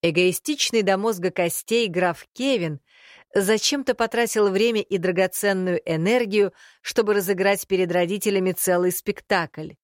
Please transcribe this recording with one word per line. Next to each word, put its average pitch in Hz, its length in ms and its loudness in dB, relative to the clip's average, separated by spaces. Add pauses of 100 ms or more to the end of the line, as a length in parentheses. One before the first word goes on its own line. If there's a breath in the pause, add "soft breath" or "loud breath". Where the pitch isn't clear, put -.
эгоистичный 180 800 0
до 190 140 2
мозга 190 340 -2
костей 208 580 -2
граф 175 440 -2
Кевин 190 480 -2 (540 loud breath)
зачем-то 220 600 0
потратил 226 540 0
время 214 320 2
и 196 160 -4
драгоценную 185 880 0
энергию, 196 720 0 (260 loud breath)
чтобы 214 320 0
разыграть 196 540 0
перед 185 260 0
родителями 185 600 0
целый 180 400 2
спектакль. 170 800 -6 (120)